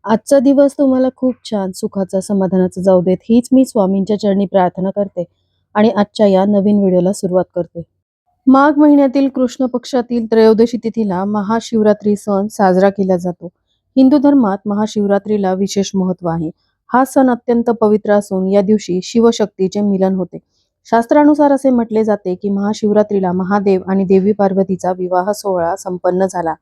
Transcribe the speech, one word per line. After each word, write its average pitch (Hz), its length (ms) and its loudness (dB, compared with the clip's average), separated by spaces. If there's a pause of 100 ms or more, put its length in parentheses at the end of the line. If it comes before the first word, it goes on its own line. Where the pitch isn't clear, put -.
आजचा 220 340 0
दिवस 277 400 4
तुम्हाला 262 380 2
खूप 254 180 -2 (100)
छान, 196 280 -6
सुखाचा, 190 480 -6
समाधानाचा 185 640 -2
जाऊ 185 200 4
देत, 185 200 0
हीच 240 300 0
मी 262 120 4
स्वामींच्या 196 560 -2
चरणी 202 260 0
प्रार्थना 185 440 -2
करते 196 340 -6 (500)
आणि 214 140 2
आजच्या 208 380 0
या 190 180 2
नवीन 208 340 2
व्हिडिओला 185 340 2
सुरुवात 180 320 -2 (100)
करते. 170 280 -8 (640)
माघ 277 320 4
महिन्यातील 277 500 4
कृष्ण 254 380 -4
पक्षातील 240 600 -4
त्रयोदशी 220 580 2
तिथीला 202 400 -4
महाशिवरात्री 208 920 -2
सण 202 300 -2
साजरा 196 440 2
केला 190 260 -2
जातो. 175 320 -8 (480)
हिंदू 269 220 4
धर्मात 254 480 2
महाशिवरात्रीला 202 880 -2
विशेष 190 420 -2
महत्त्व 185 340 -4
आहे. 165 220 -4 (420)
हा 254 120 2
सण 262 260 2
अत्यंत 240 400 -2
पवित्र 214 420 0
असून 190 360 -2
या 202 120 2
दिवशी 190 420 -2
शिवशक्तीचे 220 760 -2
मिलन 190 340 0
होते. 185 240 -8 (480)
शास्त्रानुसार 294 680 2
असे 269 180 0
म्हटले 226 340 0
जाते 202 300 -2
की 202 160 -8
महाशिवरात्रीला 208 840 -2
महादेव 190 560 0
आणि 196 160 0
देवी 190 280 2
पार्वतीचा 190 600 -2
विवाह 180 400 -2
सोहळा 185 440 -4
संपन्न 185 500 -4
झाला 165 360 -6